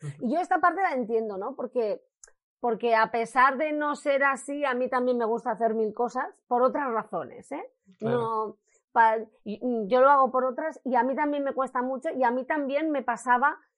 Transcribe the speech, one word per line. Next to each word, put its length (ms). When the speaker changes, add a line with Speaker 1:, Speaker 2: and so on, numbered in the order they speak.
Speaker 1:
Ujú. 240
Speaker 2:
Y 80
yo 60
esta 200
parte 220
la 100
entiendo, 460
¿no? 180
Porque, 440
porque 340
a 160
pesar 460
de 160
no 240
ser 260
así, 420
a 100
mí 140
también 300
me 60
gusta 260
hacer 240
mil 200
cosas, 320
por 160
otras 300
razones, 580
¿eh? 140
Speaker 1:
Claro. 200
Speaker 2:
No, 380
pa-, 240
y, 200
mm, 240
yo 120
lo 100
hago 200
por 140
otras, 400
y 100
a 80
mí 140
también 260
me 120
cuesta 280
mucho, 280
y 120
a 80
mí 140
también 460
me 120
pasaba 560